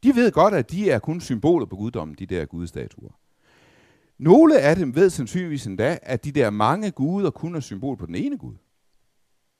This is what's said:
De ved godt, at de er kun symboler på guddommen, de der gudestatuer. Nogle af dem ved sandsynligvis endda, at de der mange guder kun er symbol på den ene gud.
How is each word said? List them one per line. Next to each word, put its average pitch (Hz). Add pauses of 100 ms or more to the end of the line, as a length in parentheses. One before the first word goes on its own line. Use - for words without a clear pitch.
De 262
ved 233
godt, 196
at 131
de 185
er 120
kun 165
symboler 131
på 92
guddommen, 95
de 95
der 90
gudestatuer. - (1000)
Nogle 254
af 151
dem 139
ved 180
sandsynligvis 151
endda, 110
at -
de 143
der 127
mange 135
guder 170
kun 170
er 156
symbol 120
på 110
den 85
ene 262
gud. 120 (1040)